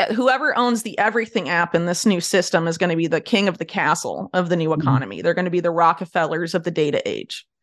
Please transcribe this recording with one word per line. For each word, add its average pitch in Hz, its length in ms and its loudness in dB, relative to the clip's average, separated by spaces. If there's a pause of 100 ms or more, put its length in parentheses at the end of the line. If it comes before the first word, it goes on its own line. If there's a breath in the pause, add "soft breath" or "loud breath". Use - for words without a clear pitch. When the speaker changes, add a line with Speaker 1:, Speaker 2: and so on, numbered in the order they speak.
(140)
Speaker 1:
whoever 262 420 2
owns 240 260 0
the 214 160 -10
everything 214 520 0
app 170 240 0
in 170 100 2
this 175 220 0
new 190 140 4
system 175 460 0
is 165 120 -2
gonna 175 180 0
be 165 100 0
the 160 140 0
king 196 280 0
of 175 100 -2
the 170 80 -6
castle 151 680 -2
of 180 160 0
the 175 80 2
new 160 140 0
Speaker 2:
Mm-hmm. 156 100 0
Speaker 1:
economy. 131 400 0
They're 170 140 0
gonna 180 160 -2
be 175 100 0
the 170 100 0
Rockefellers 165 840 0
of 170 100 -2
the 175 60 -4
data 156 360 0
age. - 380 -8 (180)